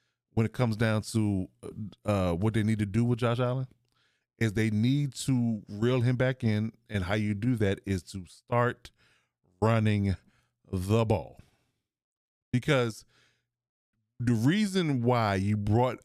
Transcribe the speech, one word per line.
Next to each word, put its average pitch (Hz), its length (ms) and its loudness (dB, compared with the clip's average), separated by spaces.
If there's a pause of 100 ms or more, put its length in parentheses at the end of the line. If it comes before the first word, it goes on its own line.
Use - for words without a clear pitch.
(340)
when 113 120 2
it 107 80 -6
comes 113 240 -2
down 110 240 2
to, 104 480 -2 (560)
uh, 95 260 0
what 98 220 0
they 107 100 0
need 107 160 0
to 107 60 0
do 101 180 -2
with 120 160 0
Josh 117 200 0
Allen 127 280 -2 (680)
is 113 160 0
they 110 160 2
need 127 440 2
to 117 540 -2
reel 117 340 0
him 123 140 2
back 127 280 -2
in, 110 280 0 (180)
and 101 140 -4
how 90 120 -2
you 107 180 0
do 117 240 0
that 101 280 0
is 95 180 0
to 92 240 -14
start - 640 -4 (680)
running 107 540 2 (560)
the 98 320 2
ball. 104 360 -2 (1120)
Because 123 520 0 (1120)
the 120 140 0
reason 165 680 0
why 117 340 2
you 101 200 0
brought 107 500 0